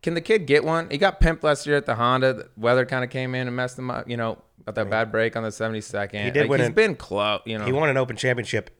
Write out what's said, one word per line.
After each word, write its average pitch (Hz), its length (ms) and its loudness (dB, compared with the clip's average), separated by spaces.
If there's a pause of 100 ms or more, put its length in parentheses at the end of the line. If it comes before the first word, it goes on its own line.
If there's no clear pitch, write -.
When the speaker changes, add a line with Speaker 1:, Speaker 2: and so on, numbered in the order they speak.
Speaker 1:
can 165 120 -2
the 165 60 -4
kid 190 260 2
get 143 160 4
one? 165 260 -2
He 143 100 -4
got 185 200 2
pimped 165 240 4
last 147 240 2
year 147 100 4
at 131 100 0
the 120 100 0
Honda. 127 360 4
The - 240 -10
weather 120 280 4
kinda 127 240 -4
came 127 260 -6
in 127 140 -4
and 123 80 -6
messed 127 200 -4
him 127 140 -8
up, - 180 -8
you 120 80 -6
know, 113 240 -4 (240)
got 107 120 -10
that 113 60 0
Speaker 2:
Right. 101 80 -4
Speaker 1:
bad 110 200 0
break 113 240 0
on 113 80 -4
the 110 80 -4
seventy-second. 104 720 -6
Speaker 2:
He 123 60 -2
did 143 120 2
Speaker 1:
Like, 127 80 0
Speaker 2:
win 135 100 4
Speaker 1:
he's 120 80 2
Speaker 2:
an, - 60 -6
Speaker 1:
been 214 200 4
close, 104 500 -2
you 110 140 -6
know. 107 60 -6
Speaker 2:
he 123 80 -2
won 151 160 0
an 131 80 2
Open 127 180 -2
Championship 120 640 -2